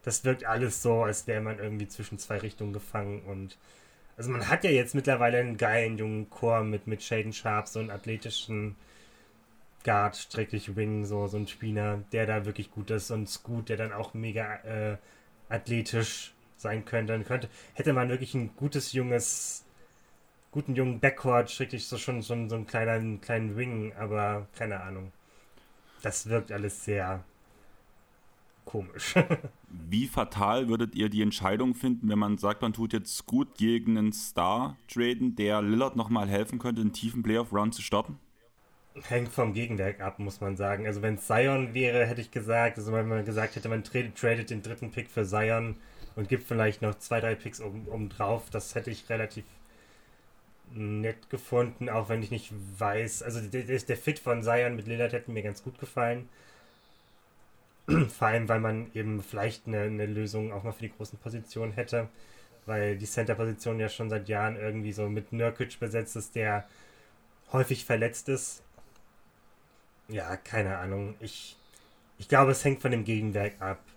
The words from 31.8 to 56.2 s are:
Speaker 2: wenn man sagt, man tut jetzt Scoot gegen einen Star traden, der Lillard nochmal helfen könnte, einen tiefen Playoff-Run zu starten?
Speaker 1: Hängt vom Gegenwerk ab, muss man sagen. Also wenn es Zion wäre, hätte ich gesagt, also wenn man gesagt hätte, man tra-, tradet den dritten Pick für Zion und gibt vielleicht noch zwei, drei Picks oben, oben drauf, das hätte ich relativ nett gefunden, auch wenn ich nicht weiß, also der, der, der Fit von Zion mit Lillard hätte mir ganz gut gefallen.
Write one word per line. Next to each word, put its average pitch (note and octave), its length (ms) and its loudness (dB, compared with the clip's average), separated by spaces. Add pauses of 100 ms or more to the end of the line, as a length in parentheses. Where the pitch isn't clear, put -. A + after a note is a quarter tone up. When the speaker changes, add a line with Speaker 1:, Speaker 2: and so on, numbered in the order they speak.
Speaker 2:
wenn G#2 100 4
man G#2 180 4
sagt, G2+ 240 0
man A2+ 120 0
tut A2+ 200 -2
jetzt G#2+ 220 -2
Scoot - 420 0
gegen A2+ 400 4
einen G#2+ 140 4
Star G#2+ 680 0 (100)
traden, A#2+ 480 2
der G#2 260 4
Lillard A2+ 340 4
nochmal A2 320 2
helfen G#2 320 0
könnte, A#2 220 0
einen G#2+ 120 4
tiefen A#2 300 -4
Playoff-Run A2 480 2
zu - 100 -8
starten? G#2+ 380 0 (880)
Speaker 1:
Hängt A#2+ 220 2
vom A2+ 240 2
Gegenwerk G#2 460 -2
ab, G2 200 -6
muss G2+ 200 -6
man G2 160 -2
sagen. G2 320 -2
Also G#2 140 -2
wenn G#2+ 140 2
es - 120 -8
Zion B2+ 460 4
wäre, B2 320 4
hätte A#2 160 -2
ich A2+ 100 -10
gesagt, A#2 460 2
also A2 160 -2
wenn A2 140 2
man A2 180 0
gesagt A2 300 -2
hätte, A2 120 -6
man A2 160 0
tra-, B2 320 -2
tradet A2+ 340 2
den G#2+ 120 -4
dritten A2 300 -8
Pick A#2 180 -6
für A2 160 0
Zion A2 500 2 (400)
und G#2+ 140 -2
gibt B2+ 180 0
vielleicht A2 340 2
noch G#2 140 2
zwei, - 240 0
drei A2+ 160 2
Picks - 260 -12
oben, G#2+ 260 -8
oben G#2+ 220 -4
drauf, G#2+ 400 0
das - 240 -4
hätte A#2 180 -2
ich - 180 -10
relativ A2 340 -2 (1300)
nett G#2+ 560 -4
gefunden, A#2+ 600 0
auch A2 200 0
wenn A2+ 140 0
ich G#2 80 -6
nicht A2 220 -6 (260)
weiß, G#2+ 420 0
also A#2 200 -4
der, A2+ 220 -4
der, B2+ 160 0
der A#2+ 180 -2
Fit D3+ 200 0
von A#2 260 2
Zion A#2+ 320 4
mit G#2+ 120 -6
Lillard A#2 260 0
hätte A#2+ 180 -4
mir A2 120 -2
ganz G2+ 180 -6
gut - 160 -12
gefallen. B2 520 -2 (1600)